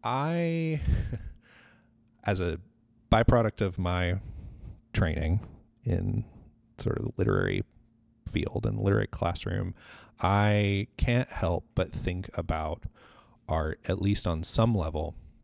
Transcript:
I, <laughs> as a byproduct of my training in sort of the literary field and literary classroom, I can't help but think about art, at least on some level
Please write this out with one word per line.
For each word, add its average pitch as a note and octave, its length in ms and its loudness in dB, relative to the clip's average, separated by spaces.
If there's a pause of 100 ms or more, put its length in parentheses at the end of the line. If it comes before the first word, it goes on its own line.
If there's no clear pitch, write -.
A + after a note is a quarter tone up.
I, D#3+ 760 0 (680)
<laughs> - 760 -20
as F#2+ 180 0
a E2+ 180 0 (520)
byproduct A2+ 500 4
of F#2+ 180 0
my F2+ 400 2 (760)
training D#2+ 460 2 (460)
in G2 400 0 (520)
sort - 200 -2
of - 80 -4
the - 120 -4
literary G1+ 460 2 (680)
field - 360 -4
and G#2+ 140 0
literary G2+ 280 2
classroom, F#2+ 680 -4 (460)
I G2+ 680 2 (100)
can't A#2+ 320 2
help - 360 -2 (100)
but - 180 -2
think F2+ 400 -4
about D#2+ 500 -4 (640)
art, D#2 380 -2
at F#2 160 -2
least G2 260 2
on E2 160 0
some A2+ 320 2
level D#2 400 -2 (280)